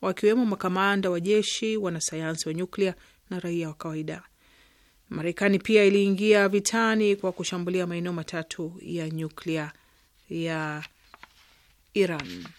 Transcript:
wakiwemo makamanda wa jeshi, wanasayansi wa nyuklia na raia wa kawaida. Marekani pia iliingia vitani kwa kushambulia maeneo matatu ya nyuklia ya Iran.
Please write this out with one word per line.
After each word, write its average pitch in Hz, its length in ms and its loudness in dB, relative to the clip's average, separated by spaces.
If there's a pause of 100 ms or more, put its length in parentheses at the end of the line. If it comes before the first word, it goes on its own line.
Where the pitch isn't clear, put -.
wakiwemo 208 440 2
makamanda 190 640 2
wa 175 100 0
jeshi, 214 580 2
wanasayansi 160 680 -4
wa 160 60 -2
nyuklia 185 420 -2 (340)
na 185 100 -6
raia 170 280 -4
wa 156 60 -8
kawaida. 156 500 -8 (880)
Marekani 175 500 0
pia 208 260 6
iliingia 202 640 4
vitani 214 640 2
kwa 190 160 -2
kushambulia 180 560 -4
maeneo 175 260 -4
matatu 165 680 -8
ya 165 280 -6
nyuklia 160 600 -6 (580)
ya 160 540 -6 (1120)
Iran. 147 520 0 (140)